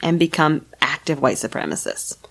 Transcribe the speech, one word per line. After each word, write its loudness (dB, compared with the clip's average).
and 2
become 2
active -2
white 2
supremacists. -6